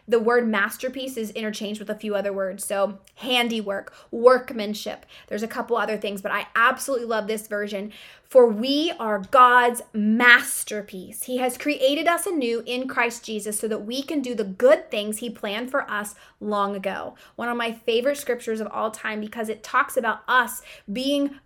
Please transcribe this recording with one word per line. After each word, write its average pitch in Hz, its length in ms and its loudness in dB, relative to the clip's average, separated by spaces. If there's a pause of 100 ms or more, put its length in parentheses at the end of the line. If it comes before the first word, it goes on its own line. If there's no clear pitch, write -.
the 226 120 2
word 233 300 2
masterpiece 254 720 -2
is 214 140 -6
interchanged 214 460 -6
with 202 120 -10
a 214 40 -2
few 208 200 -6
other 196 180 -2
words. 196 320 -6
So 202 360 -2 (160)
handiwork, 226 760 -2 (180)
workmanship. 233 920 2 (220)
There's 208 160 -6
a 226 60 -6
couple 240 280 -2
other 208 220 0
things, 202 240 -6
but 202 100 -4
I 202 220 -2
absolutely 240 520 0
love 220 200 -2
this 214 220 -4
version. 208 440 -6 (320)
"For 247 220 8
we 269 520 0
are 214 200 -2
God's 240 640 6 (100)
masterpiece. 214 1300 2
He 254 120 -6
has 254 220 -2
created 294 480 0
us 339 180 0
anew 247 400 -2
in 254 240 -6
Christ 240 380 -2
Jesus 214 320 -6
so 220 100 -4
that 214 160 -4
we 254 180 -6
can 294 200 -4
do 247 120 -6
the 214 100 -2
good 247 460 4
things 214 280 -4
he 240 100 -8
planned 226 420 -8
for 269 200 -4
us 208 240 -6 (260)
long 202 340 -2
ago." 190 400 -8 (220)
One 233 140 -4
of 240 80 -4
my 233 140 -4
favorite 240 440 0
scriptures 233 440 -4
of 214 80 -6
all 220 220 -4
time, 214 300 -8
because 214 300 -6
it - 120 -8
talks 269 360 0
about 226 280 -2
us 240 360 2 (280)
being 277 560 -2